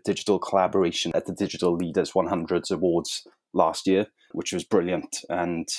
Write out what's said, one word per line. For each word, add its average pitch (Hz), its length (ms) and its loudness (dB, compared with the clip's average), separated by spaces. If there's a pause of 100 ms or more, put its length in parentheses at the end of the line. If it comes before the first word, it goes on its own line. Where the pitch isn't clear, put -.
digital 98 340 0
collaboration 92 760 2
at - 120 0
the - 80 -6
Digital - 420 0
Leaders 85 400 0
one 92 120 2
hundreds 87 440 0
Awards 85 560 0 (260)
last 82 340 2
year, 95 200 4 (240)
which - 220 -6
was 85 100 -4
brilliant, 90 540 0 (120)
and 87 380 -2 (120)